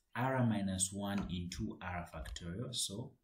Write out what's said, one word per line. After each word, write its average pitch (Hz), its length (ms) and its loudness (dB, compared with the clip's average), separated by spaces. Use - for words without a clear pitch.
R 127 300 4
minus 98 460 4
one 101 400 0
into 90 500 -2
R 87 320 -4
factorial. 95 640 -4
So 110 360 -4